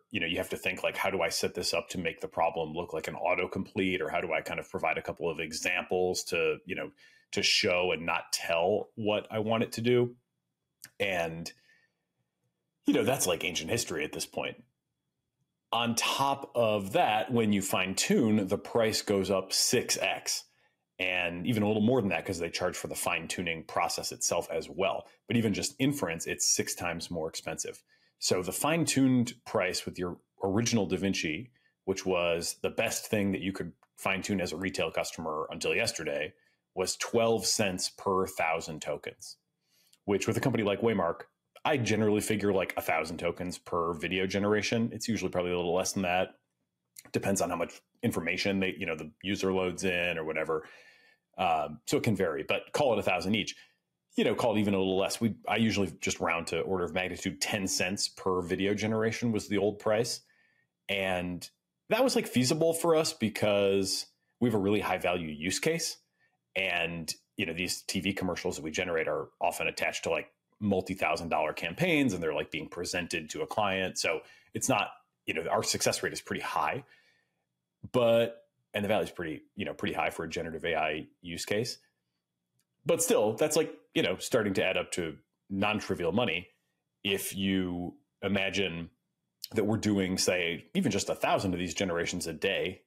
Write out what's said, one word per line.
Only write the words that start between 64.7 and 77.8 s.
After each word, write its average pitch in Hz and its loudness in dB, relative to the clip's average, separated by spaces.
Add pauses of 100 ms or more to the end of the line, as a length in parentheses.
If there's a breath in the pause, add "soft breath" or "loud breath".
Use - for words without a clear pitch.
high 92 -2
value 87 -2
use 78 -4
case. 160 -2 (580)
And, 85 -2 (220)
you 101 -2
know, 82 -4
these 87 -4
T - -4
V 95 0
commercials 90 -4
that 71 -10
we 78 -6
generate 82 0
are 76 -2 (140)
often 85 0
attached 80 -2
to, 87 0
like, 78 -2 (300)
multi-thousand 90 0
dollar 78 2
campaigns, 131 0
and 87 -4
they're, 78 0
like, 78 -4
being 78 -8
presented 85 -4
to 76 -4
a 78 -4
client. 95 0
So 82 0 (320 loud breath)
it's 127 -2
not, 107 2 (340)
you 82 -4
know, 82 -4
our 95 2
success - 0
rate 82 -2
is - -8
pretty - -6
high, 80 -2 (1080 soft breath)